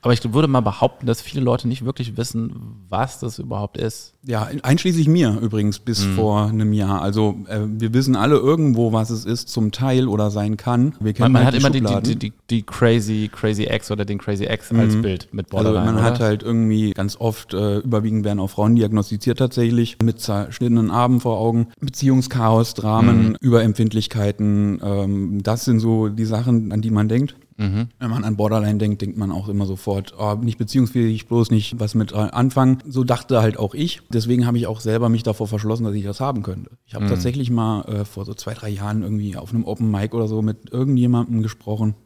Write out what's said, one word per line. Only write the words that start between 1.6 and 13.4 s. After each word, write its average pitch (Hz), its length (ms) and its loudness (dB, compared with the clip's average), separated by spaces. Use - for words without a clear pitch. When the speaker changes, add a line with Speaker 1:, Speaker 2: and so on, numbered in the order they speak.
Speaker 1:
nicht 123 180 -4
wirklich 120 320 -6
wissen, 113 380 -6
was 110 300 -4
das 113 220 -8
überhaupt 104 360 -6
ist. - 380 -6
Speaker 2:
Ja, 113 240 -2
einschließlich 165 460 2
mir 151 320 4
übrigens 104 400 -2
bis 101 260 -2
Speaker 1:
Mhm. 95 60 0
Speaker 2:
vor 104 340 2
einem 107 260 0
Jahr. 98 300 0
Also, 101 460 0
äh, 107 180 -6
wir 110 260 -4
wissen 131 220 2
alle 123 220 4
irgendwo, 123 560 4
was 110 180 0
es 113 140 -6
ist, 117 240 -4
zum 107 240 -2
Teil 131 340 0
oder 104 240 0
sein 104 260 -2
kann. 123 440 0
Wir 107 120 0
kennen 123 200 4
Speaker 1:
Man, - 0 -
man 123 120 8
Speaker 2:
halt 127 100 4
Speaker 1:
hat - 0 -
Speaker 2:
die 120 40 2
Speaker 1:
immer 139 120 4
die, 127 100 2
die, 113 60 0
Speaker 2:
Schubladen. 101 340 0
Speaker 1:
die, 110 100 -6
die, - 20 -20
die 113 120 0
Crazy, 110 680 2
Crazy 107 320 -2